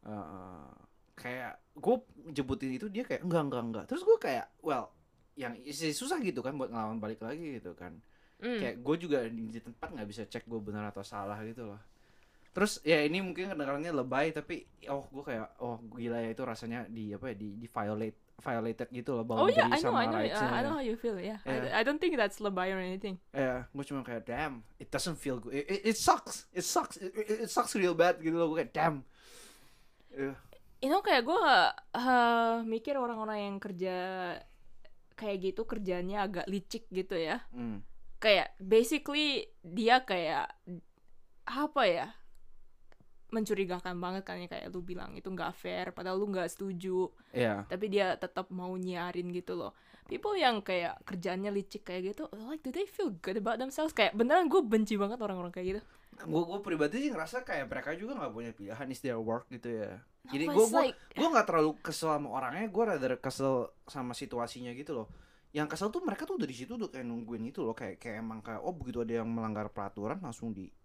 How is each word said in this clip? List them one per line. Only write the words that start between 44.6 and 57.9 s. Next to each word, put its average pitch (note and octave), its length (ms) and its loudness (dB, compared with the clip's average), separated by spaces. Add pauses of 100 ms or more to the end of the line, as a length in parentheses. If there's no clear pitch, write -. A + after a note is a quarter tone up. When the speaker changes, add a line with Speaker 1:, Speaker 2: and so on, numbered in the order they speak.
Speaker 2:
lu F3+ 100 -8
bilang F3+ 320 -8
itu F3+ 160 -10
nggak F3 240 -4
fair, F3+ 380 -6
padahal F#3 260 -4
lu G3+ 120 2
nggak F#3 200 0
setuju. F#3 640 -2 (180)
Speaker 1:
Iya. A#2 360 2
Speaker 2:
Tapi F#3 200 -4
dia G3 280 4
tetap F#3 340 -6
mau F#3 240 -6
nyiarin F3+ 560 -4
gitu F3+ 260 -4
loh. E3 220 -6 (280)
People - 300 -4
yang B3+ 260 4
kayak F3+ 420 -2
kerjaannya F#3+ 500 -4
licik G3+ 320 -4
kayak F#3 300 -4
gitu, D#4 100 -6 (160)
like, C#4 220 -8
do C4 80 -6
they F4+ 160 -2
feel F#4 260 -2
good F#3 240 -4
about A3 200 0
themselves? C4+ 360 -2
Kayak, G#3 220 4
beneran C#4+ 320 6
gue F4+ 140 6
benci A3 360 2
banget G3+ 220 0
orang-orang F#3 320 -4
kayak F3+ 180 -6
gitu. G3+ 120 -2 (400)
Speaker 1:
Gue, D#3+ 220 0
gue F3+ 180 -2
pribadi D#3+ 380 2
sih C#4+ 120 0
ngerasa G3+ 320 -4
kayak D3 260 -2
mereka B2+ 240 -4